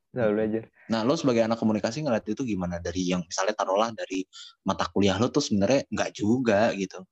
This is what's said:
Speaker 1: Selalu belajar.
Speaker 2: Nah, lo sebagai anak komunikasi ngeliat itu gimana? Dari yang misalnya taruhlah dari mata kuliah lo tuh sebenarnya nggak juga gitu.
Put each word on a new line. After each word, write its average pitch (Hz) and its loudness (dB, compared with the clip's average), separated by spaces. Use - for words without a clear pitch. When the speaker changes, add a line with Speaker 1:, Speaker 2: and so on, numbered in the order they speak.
Speaker 1:
Selalu 113 0
belajar. 110 0
Speaker 2:
Nah, 113 0
lo 113 2
sebagai 127 2
anak 113 0
komunikasi 110 0
ngeliat 123 -2
itu 107 -4
gimana? 92 -2
Dari 87 -4
yang 90 0
misalnya 98 -4
taruhlah 101 0
dari 95 -6
mata 95 -2
kuliah 98 2
lo 113 2
tuh 147 0
sebenarnya 110 2
nggak 95 -4
juga 110 2
gitu. 95 -6